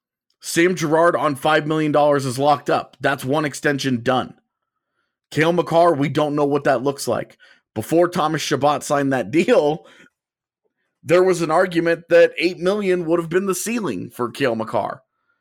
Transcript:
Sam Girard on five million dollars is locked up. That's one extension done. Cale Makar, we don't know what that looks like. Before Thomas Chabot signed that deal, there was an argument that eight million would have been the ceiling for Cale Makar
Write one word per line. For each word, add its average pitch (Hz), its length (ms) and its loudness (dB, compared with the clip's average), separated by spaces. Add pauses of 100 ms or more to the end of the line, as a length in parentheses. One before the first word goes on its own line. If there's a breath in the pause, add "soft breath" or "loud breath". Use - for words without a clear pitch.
(400)
Sam 175 340 0
Girard 160 420 2
on 143 180 0
five 156 320 0
million 156 260 -2
dollars 143 340 2
is 123 120 -6
locked 143 300 2
up. - 320 -4
That's 135 240 -2
one 147 200 -2
extension 135 580 -4
done. 127 320 -2 (960)
Cale 160 220 0
Makar, 170 420 2
we 139 140 0
don't 147 260 -2
know 147 100 0
what 143 200 -2
that 131 180 2
looks 139 260 -4
like. - 300 -4 (340 soft breath)
Before 165 360 2
Thomas 160 340 -4
Chabot 143 400 -2
signed 143 300 -2
that 117 180 -4
deal, 160 560 2 (1200 loud breath)
there 175 180 4
was 185 180 2
an 160 120 -2
argument 170 560 0
that 170 280 6
eight 175 220 -2
million 180 480 -2
would 170 140 2
have 170 80 -10
been 185 180 0
the 185 80 -2
ceiling 175 560 -6
for 120 180 -6
Cale 120 280 -2
Makar 107 460 -6 (380)